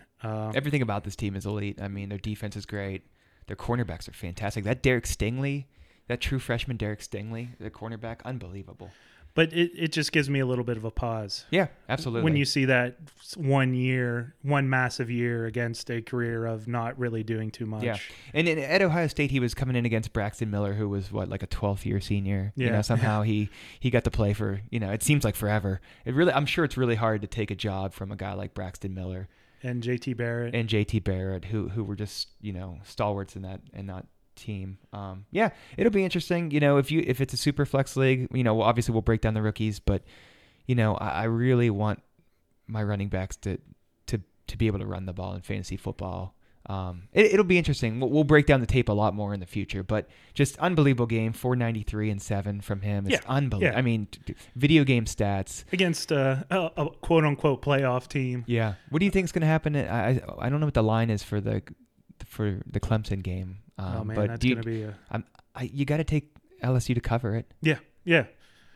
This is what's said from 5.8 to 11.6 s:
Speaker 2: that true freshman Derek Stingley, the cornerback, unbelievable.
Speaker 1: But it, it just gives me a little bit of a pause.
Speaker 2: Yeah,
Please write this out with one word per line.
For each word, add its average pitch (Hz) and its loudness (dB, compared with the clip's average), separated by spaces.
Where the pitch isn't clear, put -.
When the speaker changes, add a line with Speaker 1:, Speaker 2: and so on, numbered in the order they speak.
Speaker 2:
that 120 -2
true 135 0
freshman 120 -4
Derek 107 -4
Stingley, 113 -10
the 113 -10
cornerback, 113 -12
unbelievable. 95 -12
Speaker 1:
But 165 4
it, 170 2
it 165 -2
just 151 -2
gives 143 2
me 139 2
a 135 2
little 123 0
bit 117 -4
of 110 -8
a 113 -6
pause. 113 -6
Speaker 2:
Yeah, 175 2